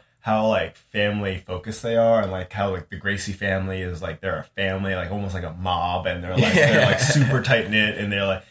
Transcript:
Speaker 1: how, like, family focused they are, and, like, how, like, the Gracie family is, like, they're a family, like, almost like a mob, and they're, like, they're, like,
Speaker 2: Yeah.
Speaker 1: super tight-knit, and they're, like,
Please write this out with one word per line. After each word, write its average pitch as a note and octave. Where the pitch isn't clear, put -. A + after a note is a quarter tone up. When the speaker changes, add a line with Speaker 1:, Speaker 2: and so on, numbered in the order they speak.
Speaker 1:
how, A2
like, F#2
family G#2
focused F#2
they A#2
are, A2+
and, F#2+
like, F#2
how, G2
like, F2+
the G2
Gracie G2
family F#2+
is, F2+
like, E2
they're F2
a D2+
family, F#2+
like, F2
almost G2
like F2+
a D#2+
mob, F2
and F2+
they're, -
like, G#3+
they're, D3
like, -
Speaker 2:
Yeah. C3
Speaker 1:
super C3
tight-knit, G#2+
and G2+
they're, G2+
like, F#2+